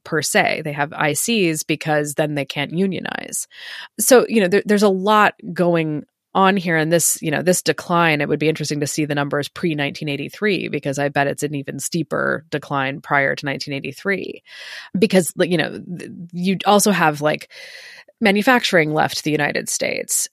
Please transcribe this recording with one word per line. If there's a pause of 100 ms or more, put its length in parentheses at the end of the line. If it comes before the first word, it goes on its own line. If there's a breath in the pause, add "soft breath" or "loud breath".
per
se.
They
have
I
Cs
because
then
they
can't
unionize. (520 loud breath)
So,
you
know,
there,
there's
a
lot (180)
going (280)
on
here.
And
this,
you
know,
this
decline,
it
would
be
interesting
to
see
the
numbers
pre-nineteen
eighty-three,
because
I
bet
it's
an
even
steeper
decline
prior
to
nineteen
eighty-three. (560 loud breath)
Because,
like,
you
know, (260)
th-, (220)
you
also
have,
like, (680 loud breath)
manufacturing
left
the
United
States,